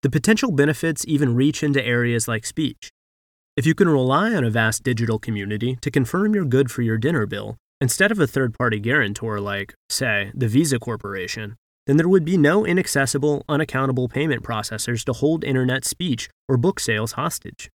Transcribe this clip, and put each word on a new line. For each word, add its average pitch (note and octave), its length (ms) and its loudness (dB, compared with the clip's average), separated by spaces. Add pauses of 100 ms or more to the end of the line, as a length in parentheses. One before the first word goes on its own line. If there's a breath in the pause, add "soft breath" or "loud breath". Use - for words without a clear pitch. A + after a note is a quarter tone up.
The D3 60 2
potential G#3 420 2
benefits D3+ 560 0
even C#3+ 280 2
reach C#3 260 2
into C#3 240 0
areas A#2+ 420 0
like A2+ 160 -4
speech. - 460 -6 (680)
If A#2+ 120 2
you D#3+ 80 4
can F#3+ 120 6
rely D3 460 2
on E3 100 2
a A#2 60 2
vast A2 320 0
digital A2+ 380 -2
community G#2+ 640 -4
to C#3+ 100 -4
confirm F#3 420 0
you're G3 100 0
good C3 280 2
for B2+ 100 -6
your A2 160 0
dinner B2 300 0
bill, G#2 300 -8 (220)
instead F#3+ 320 2
of G#3+ 60 -2
a E3 80 4
third-party B2 540 -2
guarantor A2 600 -2
like, G2+ 360 -6 (140)
say, G#2 440 -2
the C3 140 -2
Visa C3 320 2
Corporation, G#2 760 -8 (300)
then C#3 120 4
there E3 120 4
would F#3 160 6
be F3 100 0
no F3 300 6
inaccessible, D3 840 0
unaccountable C3+ 600 0
payment C#3 340 -2
processors A2+ 600 -4
to C3 100 -2
hold D#3+ 300 0
internet C3 420 0
speech - 440 -4 (180)
or C3+ 100 2
book E3 220 0
sales A2 320 -2
hostage. - 640 -8